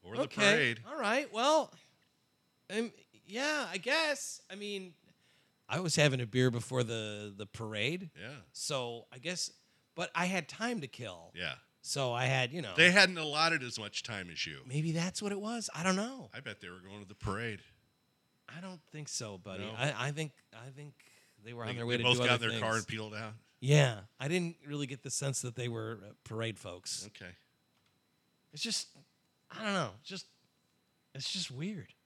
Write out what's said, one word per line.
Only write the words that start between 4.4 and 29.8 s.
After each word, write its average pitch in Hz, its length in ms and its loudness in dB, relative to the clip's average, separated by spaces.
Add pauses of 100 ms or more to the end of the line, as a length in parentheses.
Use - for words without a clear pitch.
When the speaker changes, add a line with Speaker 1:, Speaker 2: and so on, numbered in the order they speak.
Speaker 2:
I 190 60 -10
mean, 202 360 -6 (760)
I 147 120 0
was 175 160 2
having 139 240 6
a 120 60 -2
beer 127 240 6
before 120 340 0
the, 107 500 -4
the 101 120 -10
parade. 117 640 -2 (100)
Speaker 1:
Yeah. 113 80 -10 (240)
Speaker 2:
So 120 600 -4
I 127 60 -16
guess, 170 320 -4 (440)
but 170 200 -4
I 175 120 4
had 180 240 0
time 226 320 -4
to 131 40 -8
kill. 90 480 -10
Speaker 1:
Yeah. 82 200 -4 (260)
Speaker 2:
So 131 320 0
I 123 140 2
had, 131 260 4
you 160 100 -4
know. 98 140 -6
Speaker 1:
They 175 140 10
hadn't 185 280 8
allotted 156 440 2
as 120 160 -6
much 104 240 -6
time 98 280 -6
as 78 160 -6
you. 76 200 -10
Speaker 2:
Maybe 151 260 -2
that's 170 300 -2
what 202 100 -2
it 196 80 -4
was. 226 340 -6
I 151 80 -6
don't 185 140 4
know. 226 380 -6
Speaker 1:
I 120 60 -10
bet 110 200 -12
they 92 80 -12
were 90 180 -14
going 101 160 -12
to 92 60 -16
the 104 60 -16
parade. 107 460 -4 (960)
Speaker 2:
I 165 60 -12
don't 185 200 -12 (120)
think 151 160 -10
so, 104 300 -6
buddy. 95 260 -8
Speaker 1:
No? 110 140 -8
Speaker 2:
I, 131 300 0
I - 40 -2
think, 151 200 -6 (200)
I 117 240 -16
think 147 160 -16 (500)
they 117 120 -12
were 117 100 -6
Speaker 1:
They, 117 60 -2
Speaker 2:
on 123 60 -2
their 117 100 -2
way 120 100 2
Speaker 1:
they 120 60 2
Speaker 2:
to 123 60 6
Speaker 1:
both 123 100 8
Speaker 2:
do 123 60 2
Speaker 1:
got 123 100 6
Speaker 2:
other 120 140 2
Speaker 1:
in 110 40 2
their 113 80 0
car 113 120 2
Speaker 2:
things. 110 120 2
Speaker 1:
and - 40 -12
peeled 107 260 -6
out? 107 180 -8 (280)
Speaker 2:
Yeah. 131 400 6 (200)
I 135 80 -2
didn't 170 280 0 (100)
really 143 200 -4
get 131 160 -10
the 131 80 -8
sense 139 300 0
that 117 160 -6
they 120 120 -2
were, 113 360 -4
uh, 104 80 -16 (120)
parade 113 340 -4
folks. 92 480 -8 (100)
Speaker 1:
Okay. 90 140 -12 (1200)
Speaker 2:
It's 147 100 -8
just, - 260 -2 (640)
I 220 140 -10
don't 208 80 0
know. 156 180 2 (140)